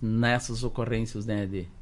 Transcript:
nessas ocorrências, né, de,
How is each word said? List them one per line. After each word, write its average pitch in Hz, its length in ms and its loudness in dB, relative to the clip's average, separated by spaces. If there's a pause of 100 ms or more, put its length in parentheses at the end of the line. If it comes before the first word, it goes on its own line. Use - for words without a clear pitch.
nessas 120 600 2
ocorrências, 113 640 -2
né, 104 200 0
de, 95 200 -4 (160)